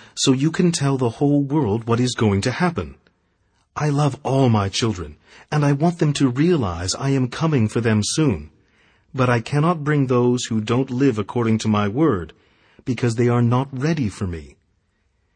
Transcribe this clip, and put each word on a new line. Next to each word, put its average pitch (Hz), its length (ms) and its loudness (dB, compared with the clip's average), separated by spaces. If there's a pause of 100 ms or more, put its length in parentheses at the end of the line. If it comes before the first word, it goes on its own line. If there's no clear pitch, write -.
(160)
so - 160 2
you 135 180 2
can 170 220 2
tell 139 260 -2
the 123 220 -2
whole 143 240 2
world 117 460 -2
what 117 100 2
is 123 160 0
going 101 280 2
to 127 80 0
happen. 123 440 -4 (800)
I 151 140 -2
love 143 340 0
all 131 260 2
my 104 180 2
children, 90 500 -4 (340)
and 151 120 0
I 143 80 2
want 165 280 0
them 151 140 2
to 139 160 2
realize 120 680 0
I 139 160 -4
am 131 180 0
coming 139 400 0
for 123 100 -2
them 110 240 2
soon. 104 460 -2 (640)
But 127 160 2
I 120 100 2
cannot 147 460 -2
bring 147 220 2
those 123 380 2
who 110 140 -2
don't 123 300 -2
live 123 280 2
according 110 420 0
to 113 100 -2
my 104 180 2
word, 104 460 -2 (500)
because 117 320 -2
they 120 140 2
are 120 120 2
not 123 300 2
ready 139 380 -2
for 95 180 -6
me." 82 300 -12 (800)